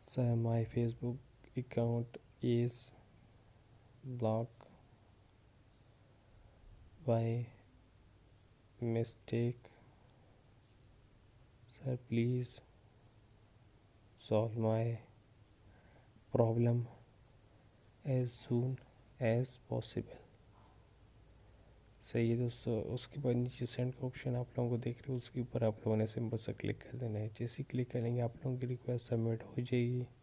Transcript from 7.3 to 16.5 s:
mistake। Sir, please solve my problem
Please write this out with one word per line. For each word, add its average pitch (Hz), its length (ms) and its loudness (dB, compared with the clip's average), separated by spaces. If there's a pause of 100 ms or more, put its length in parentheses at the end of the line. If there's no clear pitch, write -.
mistake। 117 840 -2 (2000)
Sir, 131 260 -4 (160)
please 120 480 0 (1700)
solve 110 280 2
my 113 380 2 (1400)
problem 117 460 6 (1300)